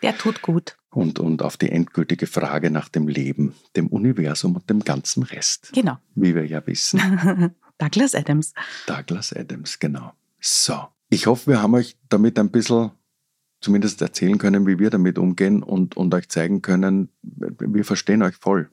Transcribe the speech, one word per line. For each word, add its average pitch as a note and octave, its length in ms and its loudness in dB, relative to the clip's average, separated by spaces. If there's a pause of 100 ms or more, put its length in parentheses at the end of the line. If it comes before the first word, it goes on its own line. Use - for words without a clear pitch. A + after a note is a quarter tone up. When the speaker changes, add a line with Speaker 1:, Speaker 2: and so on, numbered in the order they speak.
Speaker 1:
Der - 160 -2
tut A3 240 -4
gut. - 360 -2 (120)
Speaker 2:
Und, E2+ 300 -2
und D#2+ 240 0
auf - 140 -4
die - 120 0
endgültige E2+ 580 0
Frage D2+ 440 -2
nach D2+ 180 -4
dem D#2 180 0
Leben, C#2+ 460 -2 (220)
dem E2 120 2
Universum F#2 680 0
und - 140 -8
dem G#2 140 2
ganzen C#2 400 -2
Rest. - 500 -6
Speaker 1:
Genau. F3 240 0 (180)
Speaker 2:
Wie F2+ 180 2
wir E2 120 0
ja D2+ 200 -8
wissen. - 340 0
Speaker 1:
<laughs> F#3 760 0
Douglas G3+ 380 0
Adams. D3 380 -2 (340)
Speaker 2:
Douglas - 460 -8
Adams, - 440 -12
genau. C#2 360 -6 (260)
So. - 480 -2 (220)
Ich - 180 2
hoffe, B2 240 2
wir A#2 100 4
haben G#2+ 140 4
euch A#2+ 200 0 (140)
damit G#2+ 300 4
ein G#2 100 2
bisschen A#2 400 2 (720)
zumindest G2+ 400 2
erzählen F#2 380 0
können, G2+ 260 2
wie F#2+ 140 2
wir G#2 100 2
damit F2+ 300 2
umgehen F#2+ 420 2
und, F#2 360 -2
und F2+ 180 2
euch F2 140 -4
zeigen F#2 340 -2
können, F#2+ 460 0 (120)
wir - 640 -6
verstehen G#2 380 0
euch F#2 120 0
voll. F#2+ 380 -2